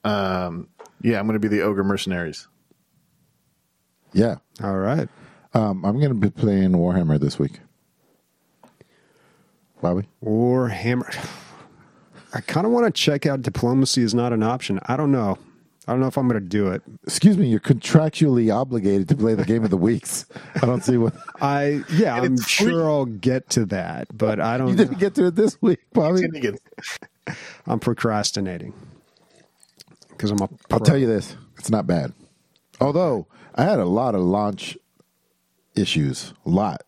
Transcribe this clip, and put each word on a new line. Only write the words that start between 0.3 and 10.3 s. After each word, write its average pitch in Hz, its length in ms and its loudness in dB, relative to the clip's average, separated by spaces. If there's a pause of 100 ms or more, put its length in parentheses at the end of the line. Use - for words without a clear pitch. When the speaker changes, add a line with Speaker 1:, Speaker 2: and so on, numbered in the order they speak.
Speaker 1:
yeah, 110 180 2
I'm 104 60 -4
gonna 110 140 0
be 107 80 -2
the 104 140 0
Ogre 98 220 0
Mercenaries. 90 640 -4 (1700)
Speaker 2:
Yeah. 107 220 2 (280)
Speaker 3:
All 98 140 -2
right. 113 320 -2 (460)
Speaker 2:
Um, 104 280 0
I'm 104 160 0
gonna 143 140 2
be 104 160 2
playing 95 440 2
Warhammer 87 460 2
this 71 200 -2
week. 71 200 -2 (2250)
Bobby? 90 260 -2 (160)
Speaker 3:
Warhammer. 120 1040 0 (1040)